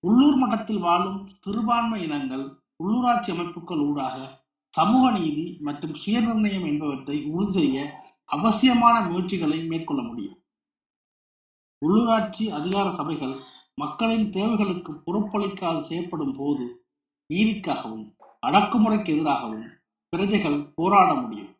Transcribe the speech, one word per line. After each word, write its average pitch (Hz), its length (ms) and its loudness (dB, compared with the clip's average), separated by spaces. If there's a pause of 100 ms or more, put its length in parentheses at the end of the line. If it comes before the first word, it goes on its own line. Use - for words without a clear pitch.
உள்ளூர் 254 360 6
மட்டத்தில் 220 420 0
வாழும் 185 520 0 (100)
சிறுபான்மை 226 600 -2
இனங்கள் 135 420 -4 (400)
உள்ளூராட்சி 233 460 0
அமைப்புகள் 170 480 -6
ஊடாக 135 640 -4 (320)
சமூக 226 440 4
நீதி 165 420 -2
மற்றும் 147 340 -6
சுயநிர்ணயம் 214 720 0
என்பவற்றை 143 580 -4
உறுதி 180 280 -2
செய்ய 139 260 2 (460)
அவசியமான 233 760 4
முயற்சிகளை 170 680 -2
மேற்கொள்ள 160 360 -4
முடியும். 117 360 -8 (1500)
உள்ளூராட்சி 220 640 2
அதிகார 185 440 -2
சபைகள் 139 480 -6 (340)
மக்களின் 220 560 -2
தேவைகளுக்கு 196 640 -2
பொறுப்பளிக்காது 185 920 -4
செயற்படும் 160 540 -6
போது 135 500 -4 (480)
நீதிக்காகவும் 143 720 -2 (400)
அடக்குமுறைக்கு 208 600 4
எதிராகவும் 127 580 -2 (420)
பிரஜைகள் 170 680 -2
போராட 185 400 4
முடியும். 107 460 -6